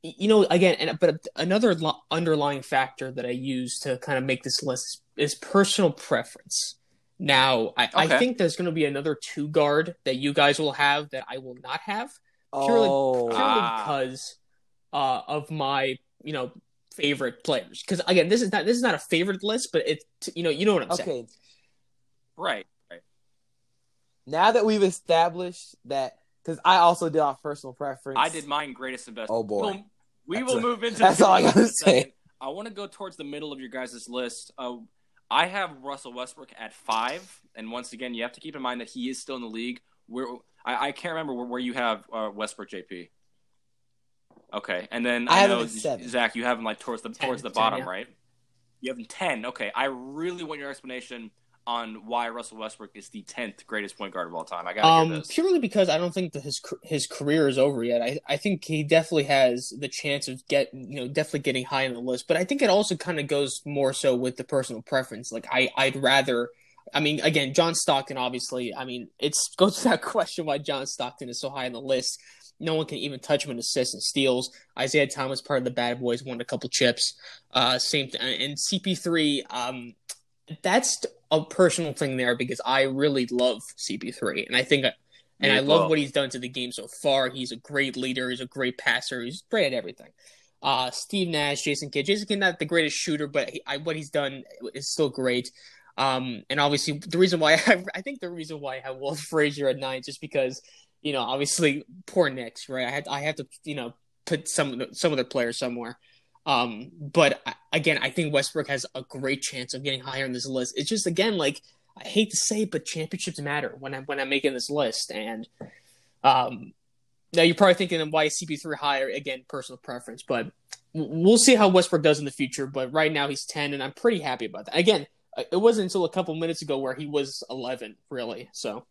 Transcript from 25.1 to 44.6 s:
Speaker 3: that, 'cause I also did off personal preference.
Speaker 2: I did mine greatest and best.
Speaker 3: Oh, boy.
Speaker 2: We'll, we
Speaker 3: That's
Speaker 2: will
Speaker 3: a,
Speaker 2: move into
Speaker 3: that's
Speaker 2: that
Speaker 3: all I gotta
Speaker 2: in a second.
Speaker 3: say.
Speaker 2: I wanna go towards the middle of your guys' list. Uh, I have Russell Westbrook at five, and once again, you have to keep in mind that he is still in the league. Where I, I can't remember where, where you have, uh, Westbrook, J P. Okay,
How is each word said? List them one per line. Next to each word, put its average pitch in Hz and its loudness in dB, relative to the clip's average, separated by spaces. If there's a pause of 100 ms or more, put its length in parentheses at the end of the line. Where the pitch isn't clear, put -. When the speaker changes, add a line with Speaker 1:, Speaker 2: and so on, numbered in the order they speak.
Speaker 3:
that, 135 -6 (260)
'cause 165 -6
I 185 8
also 170 6
did 160 2
off 143 0
personal 143 -10
preference. 135 -6
Speaker 2:
I 156 2
did 160 -8
mine 143 -4
greatest 127 -10
and 110 -16
best. 110 -8
Speaker 3:
Oh, 113 0
boy. 104 -2
Speaker 2:
We'll, 101 -4 (420)
we 180 -4
Speaker 3:
That's 254 -4
Speaker 2:
will 240 2
Speaker 3:
a, - 0
Speaker 2:
move 233 -2
into 233 -4
Speaker 3:
that's 190 6
Speaker 2:
that 208 10
Speaker 3:
all 190 8
I - 6
gotta - 6
Speaker 2:
in 226 8
a 226 2
second. 131 4
Speaker 3:
say. - -8 (260)
Speaker 2:
I 135 -8
wanna 202 -10
go 202 -10
towards 196 -14
the 156 -12
middle 147 -10
of 135 -12
your 131 -14
guys' 123 -10
list. 120 -8
Uh, 123 -8 (540)
I 151 4
have 180 -6
Russell 139 -12
Westbrook 127 -12
at 110 -12
five, 131 -4 (140)
and 113 -12
once 120 -10
again, 123 -10
you 113 -6
have 120 -6
to - -20
keep 151 -14
in 135 -10
mind 123 -4
that 117 -12
he 127 -8
is 127 -8
still 131 -10
in 123 -10
the 117 -10
league. 120 -8 (240)
Where 123 -8 (380)
I, 127 -2
I 143 -6
can't 170 -8
remember 156 -6
where, 123 -6
where 123 -6
you 123 -6
have, 117 -2
uh, 110 -4
Westbrook, 107 -8
J 92 -12
P. 87 -14 (1400)
Okay, 92 -4